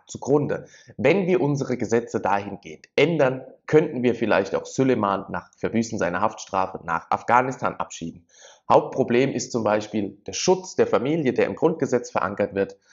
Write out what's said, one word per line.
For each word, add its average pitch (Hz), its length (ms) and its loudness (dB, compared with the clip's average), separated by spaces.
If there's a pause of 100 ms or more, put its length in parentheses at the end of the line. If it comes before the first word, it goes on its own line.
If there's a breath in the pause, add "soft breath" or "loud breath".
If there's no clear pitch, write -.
zugrunde. 143 580 -2 (320 loud breath)
Wenn 165 280 2
wir 180 160 2
unsere 139 360 -2
Gesetze 113 420 -2
dahingehend 98 760 -6
ändern, 143 480 2 (220)
könnten 151 380 2
wir 120 100 4
vielleicht 98 420 2
auch - 100 -4
Süleyman 104 640 0
nach 90 280 -10
Verbüßen 113 400 -2
seiner 90 240 -2
Haftstrafe 95 640 -4
nach 82 260 -6
Afghanistan 120 680 0
abschieben. - 520 -10 (420 soft breath)
Hauptproblem 131 640 4
ist - 200 -6
zum 113 120 -2
Beispiel 107 640 -2
der - 60 -12
Schutz - 420 0
der 117 120 4
Familie, 131 460 0
der 113 140 2
im 98 80 -4
Grundgesetz 139 560 0
verankert 98 440 -2
wird. 98 220 -2 (160 soft breath)